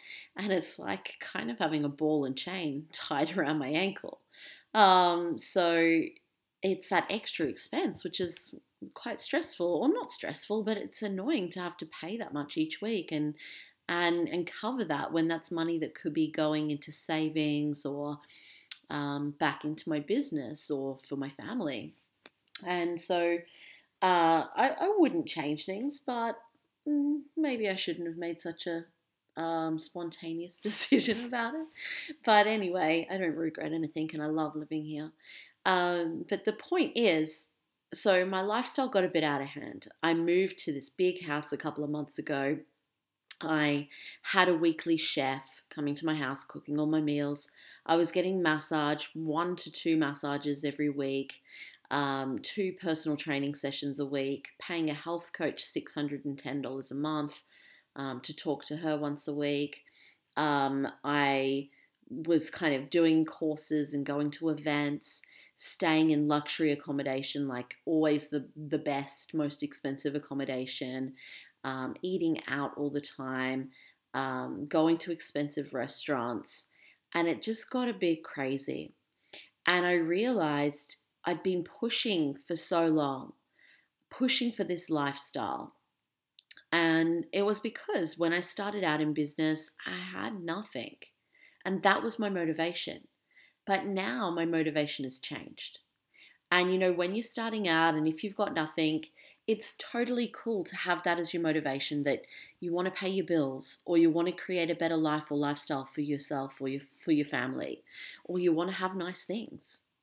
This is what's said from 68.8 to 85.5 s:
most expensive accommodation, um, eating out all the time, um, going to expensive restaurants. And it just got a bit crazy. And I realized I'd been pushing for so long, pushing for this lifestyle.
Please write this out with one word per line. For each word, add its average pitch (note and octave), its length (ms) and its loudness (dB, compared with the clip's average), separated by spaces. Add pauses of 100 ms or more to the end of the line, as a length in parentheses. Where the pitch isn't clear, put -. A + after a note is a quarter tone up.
most D3 300 -2
expensive C#3 500 -4
accommodation, C3 1000 -6 (500)
um, C3 380 -6
eating E3+ 460 0
out C#3 300 -4
all C#3+ 120 -2
the C#3+ 120 -4
time, C3 680 -4 (440)
um, B2+ 520 -4
going D#3+ 340 4
to F3+ 120 -6
expensive D3 600 -2
restaurants. B2 920 0 (460)
And E3+ 140 2
it - 140 0
just - 280 2
got B3 200 -2
a A#3 40 -2
bit E3+ 300 0
crazy. C3+ 720 -4 (720)
And F3+ 200 4
I F3+ 80 4
realized E3 1040 2 (280)
I'd E3+ 180 -2
been F3+ 200 0
pushing F3 720 -2
for - 200 -4
so E3+ 320 4
long, C#3 460 0 (760)
pushing B3 420 0
for G3+ 120 -2
this E3+ 260 0
lifestyle. C#3 840 -2 (1000)